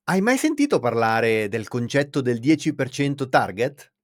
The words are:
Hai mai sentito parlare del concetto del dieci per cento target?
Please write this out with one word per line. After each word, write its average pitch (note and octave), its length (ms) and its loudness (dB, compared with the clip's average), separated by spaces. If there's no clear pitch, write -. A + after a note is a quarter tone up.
Hai F#3+ 120 2
mai B3 160 2
sentito C#4+ 420 0
parlare A2+ 720 2
del A2 180 -6
concetto C#3 540 -2
del A#2+ 180 0
dieci D3+ 340 0
per B2+ 160 -4
cento C#3+ 380 -4
target? B2 640 -2